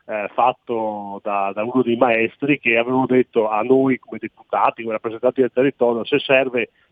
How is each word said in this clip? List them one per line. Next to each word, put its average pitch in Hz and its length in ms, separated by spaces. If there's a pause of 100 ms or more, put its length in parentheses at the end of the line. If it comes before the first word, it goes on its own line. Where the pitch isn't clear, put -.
eh, 104 280
fatto 107 880
da, 101 320
da 107 100
uno 123 200
dei 117 140
maestri 123 640
che 117 180
avevano 127 280
detto 123 440
a 107 120
noi 131 380
come - 200
deputati, 110 640
come 113 140
rappresentanti 117 460
del 123 120
territorio: 120 520
"Se 147 120
serve 127 520 (220)